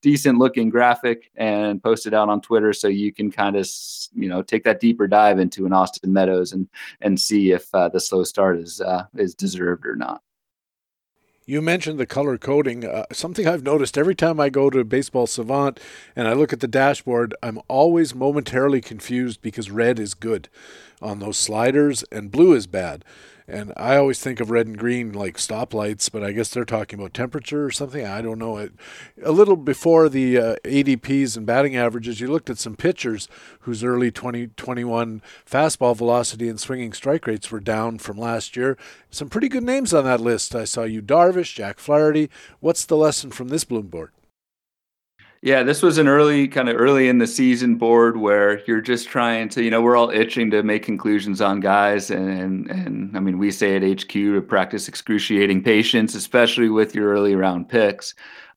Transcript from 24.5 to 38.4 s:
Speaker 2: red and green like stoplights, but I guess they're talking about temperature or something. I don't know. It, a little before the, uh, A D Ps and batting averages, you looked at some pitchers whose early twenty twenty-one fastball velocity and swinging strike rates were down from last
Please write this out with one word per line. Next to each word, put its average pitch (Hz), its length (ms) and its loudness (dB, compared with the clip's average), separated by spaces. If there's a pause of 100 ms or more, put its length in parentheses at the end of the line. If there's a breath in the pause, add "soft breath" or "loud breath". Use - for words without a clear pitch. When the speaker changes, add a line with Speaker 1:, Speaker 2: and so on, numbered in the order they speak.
Speaker 2:
red 117 160 2
and 107 100 -14
green 120 340 -4
like 101 240 -8
stoplights, 107 720 -6
but 107 140 -8
I 101 80 -4
guess 110 200 -4
they're 123 140 -6
talking 107 360 -6
about 95 120 -12
temperature 143 520 -6
or 127 80 -6
something. 135 340 -8
I 101 160 -8
don't 113 160 -8
know. 113 200 -8
It, 104 140 -12 (520 loud breath)
a 156 80 0
little 196 240 8
before 160 520 4
the, 131 300 2
uh, 113 260 0
A 139 200 2
D 135 120 2
Ps 139 380 -2
and 110 120 -8
batting 131 280 2
averages, 117 460 -4
you 123 80 -6
looked 151 200 -2
at 113 100 -8
some 110 180 -12
pitchers 123 500 -4 (360 loud breath)
whose 117 200 -8
early 123 300 0
twenty 120 340 -8 (100)
twenty-one 117 640 -6 (240 loud breath)
fastball 135 520 0
velocity 117 520 0
and 110 120 -8
swinging 123 320 -8
strike 143 340 -4
rates 110 240 -6
were 110 80 -10
down 110 400 -4
from 101 180 -12
last 117 400 -6